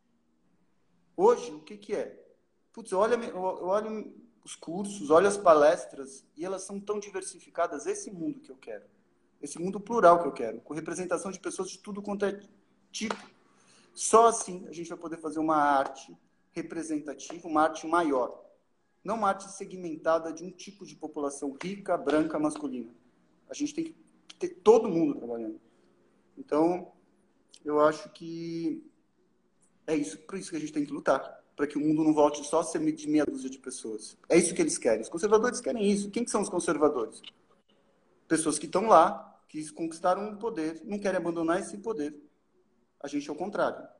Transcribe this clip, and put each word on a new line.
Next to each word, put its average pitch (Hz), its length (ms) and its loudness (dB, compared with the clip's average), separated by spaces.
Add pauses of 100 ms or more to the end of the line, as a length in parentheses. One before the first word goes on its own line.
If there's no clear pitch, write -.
(1160)
Hoje, 233 360 4
o - 80 -14
que 208 160 -16
que 208 180 -10
é? 117 260 -6 (520)
Putz, - 180 -14
eu 185 80 0
olho 226 160 4
a - 20 0
mi-, 226 120 -6
eu, - 80 -10
eu 185 300 -6
olho 214 460 -4 (320)
os - 120 -18
cursos, 165 540 -8
olho 175 180 8
as 196 80 0
palestras, 156 880 4 (100)
e 156 80 -8
elas 185 200 -8
são 202 160 -10
tão 208 180 -6
diversificadas. 190 880 -6
Esse 226 240 -6
mundo 160 300 -6
que - 100 -20
eu 127 60 -18
quero. - 280 -14 (560)
Esse - 200 -12
mundo 190 180 -4
plural 196 440 8
que 156 40 -2
eu 135 60 -4
quero, 113 280 -6
com - 140 -14
representação 175 560 -6
de 185 80 -12
pessoas 185 320 -8
de - 80 -16
tudo 202 240 -12
quanto 202 220 -4
é 196 160 -4 (500)
tipo. - 400 -8 (600)
Só 226 360 8
assim 190 380 -2
a - 60 -14
gente 165 160 -10
vai 175 80 -10
poder 165 220 -10
fazer 156 200 -6
uma 156 180 2
arte 143 600 2 (360)
representativa, 160 920 -8
uma 151 160 4
arte 160 240 0
maior. 151 560 2 (640)
Não 202 120 -2
uma 208 120 2
arte 196 240 -2
segmentada 165 800 -2
de 160 100 -12
um 180 80 -12
tipo - 360 -18
de 151 100 -20
população 143 680 -6
rica, 185 360 -4
branca, 285 400 0
masculina. 131 520 -4 (580)
A - 40 -14
gente 147 220 -6
tem 165 100 -4
que - 520 -20
ter 175 120 -6
todo 226 400 6
mundo 165 280 2
trabalhando. 117 440 -8 (760)
Então, 165 560 0 (720)
eu 151 180 0
acho 151 300 2
que 165 720 -6 (1040)
é 156 80 0
isso, 143 260 -2
por - 180 -12
isso - 120 -10
que 170 60 -8
a 147 40 -4
gente 151 120 -8
tem 147 140 -2
que 139 60 -10
lutar, 143 500 -2 (120)
pra 147 120 -2
que 147 100 -6
o 147 40 0
mundo 156 220 2
não 156 120 4
volte 147 300 4
só 160 160 0
a 175 40 0
ser 165 160 -4 (120)
de 147 160 -8
meia 151 180 4
dúzia 131 240 -6
de - 80 -16
pessoas. - 580 -12 (120)
É 151 80 6
isso 175 180 4
que 185 80 2
eles 151 160 0
querem. 113 240 2
Os - 80 -10
conservadores 214 500 2
querem 202 300 0
isso. 202 200 0
Quem 240 140 -2
que - 60 -10
são 220 100 0
os - 80 -2
conservadores? 147 720 0 (1080)
Pessoas 156 320 0
que - 80 -8
estão 196 200 -2
lá, 185 600 6
que 156 260 -12
conquistaram 185 600 -4
o 208 60 -14
poder, 160 460 -6
não 208 140 -8
querem 196 200 -2
abandonar 170 420 -2
esse 202 180 -12
poder. 151 360 -6 (840)
A 139 60 -12
gente 143 220 -6
é 151 40 -8
o 143 40 -8
contrário. 170 520 -4 (120)